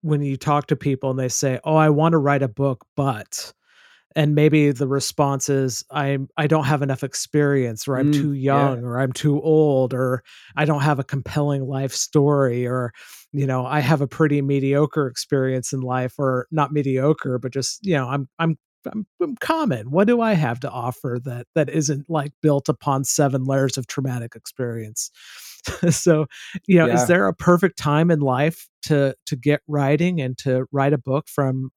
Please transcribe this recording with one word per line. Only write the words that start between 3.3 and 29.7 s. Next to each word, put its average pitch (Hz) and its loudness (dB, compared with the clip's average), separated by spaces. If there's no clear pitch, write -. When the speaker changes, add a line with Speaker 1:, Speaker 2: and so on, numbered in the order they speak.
Speaker 1:
and 151 2
maybe 151 6
the 135 -2
response 139 -2
is, 135 -2
"I'm, 139 -2
I 156 0
don't 156 2
have 139 0
enough 135 -4
experience," 139 -2
or, 135 -2
"I'm 139 2
Speaker 2:
Mm, 147 2
Speaker 1:
too 143 0
Speaker 2:
yeah. 139 2
Speaker 1:
young," 123 -6
or, 120 -4
"I'm 131 0
too 147 0
old," 147 2
or, 127 -2
"I 143 2
don't 147 0
have 147 2
a 135 -4
compelling 139 -2
life 135 -4
story," 139 2
or, 123 -4
you 139 -2
know, 127 -2
"I 147 0
have 143 4
a 143 0
pretty 147 2
mediocre 139 0
experience 131 -2
in 135 -4
life," 127 -4
or 131 0
not 147 0
mediocre, 135 0
but 123 -6
just, - -6
you 185 0
know, 131 -2
"I'm, 135 -4
I'm, 165 0
I'm, 214 -8
I'm 302 -2
common. 160 -2
What 185 2
do 240 2
I 220 0
have 123 0
to 135 -8
offer 123 -6
that, 120 -10
that 151 2
isn't, 147 -2
like, 147 -4
built 143 2
upon 135 -2
seven 135 0
layers 135 -2
of 127 -8
traumatic 123 -6
experience?" 117 -10
<laughs> - 0
So, 156 2
you 185 6
know, 160 6
is 120 2
Speaker 2:
Yeah. 123 2
Speaker 1:
there 185 4
a 185 0
perfect 175 2
time 156 2
in 151 2
life 139 0
to, 139 0
to - -6
get 147 0
writing 151 0